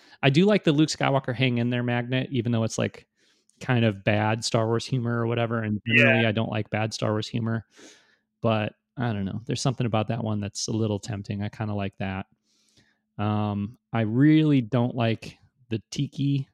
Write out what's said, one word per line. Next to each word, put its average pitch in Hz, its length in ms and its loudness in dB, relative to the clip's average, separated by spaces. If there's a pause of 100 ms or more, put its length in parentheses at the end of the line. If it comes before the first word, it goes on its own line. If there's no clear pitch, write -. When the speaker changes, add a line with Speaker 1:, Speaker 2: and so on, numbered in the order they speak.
(220)
Speaker 1:
I 139 80 6
do 165 160 6
like 208 180 2
the 165 80 4
Luke 151 180 4
Skywalker 135 440 0
hang 120 240 0
in 120 120 0
there 123 140 -2
magnet, 123 480 -2
even 120 200 -2
though 113 120 2
it's, - 140 -4
like, - 300 -4 (520)
kind 120 240 2
of 101 200 0
bad 107 400 2
Star 113 220 0
Wars 113 200 -2
humor 120 340 -2
or 117 80 -2
whatever, 117 340 -2
and 107 240 -2
generally 131 360 4
Speaker 2:
Yeah. 113 60 4
Speaker 1:
I 110 40 4
don't 113 180 0
like 107 200 -4
bad 110 240 -2
Star 110 180 -2
Wars 107 160 -4
humor, 113 380 -4 (760)
but 110 320 0 (240)
I 120 140 -2
don't 101 140 -4
know. 107 200 -6
There's - 160 -4
something 123 240 0
about 107 220 0
that 113 160 -4
one 107 160 -2
that's - 280 -6
a - 40 -6
little 107 280 0
tempting. 101 420 -6
I 104 80 -4
kinda 104 240 -6
like 98 240 -6
that. 95 280 -6 (920)
Um, 104 600 -2 (140)
I 117 100 2
really 147 580 4
don't 120 340 0
like 113 440 -2 (300)
the 113 220 -4
tiki. 139 640 -2